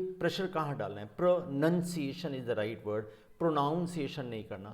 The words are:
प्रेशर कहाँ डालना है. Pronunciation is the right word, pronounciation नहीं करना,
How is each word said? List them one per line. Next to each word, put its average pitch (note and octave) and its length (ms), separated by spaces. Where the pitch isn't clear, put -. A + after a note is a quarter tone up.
प्रेशर F3 280
कहाँ D#3 300
डालना G2+ 240
है. G#2 160
Pronunciation E3 1160
is C3 120
the A#2 80
right G#2+ 320
word, G#2+ 200
pronounciation D#3 840
नहीं A#2 200
करना, G2+ 300